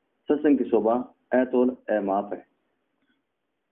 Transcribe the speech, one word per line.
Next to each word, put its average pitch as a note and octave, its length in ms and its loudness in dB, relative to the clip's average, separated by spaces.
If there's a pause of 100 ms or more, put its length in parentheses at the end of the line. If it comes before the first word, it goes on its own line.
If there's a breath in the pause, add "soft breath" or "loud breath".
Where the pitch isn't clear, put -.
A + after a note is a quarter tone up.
(300)
सत्संग D3 280 2
की A#2+ 60 0
शोभा A2+ 300 0 (400)
अतोल B2+ 420 2 (140)
अमाप G2+ 440 -2
है। - 120 -16 (1300)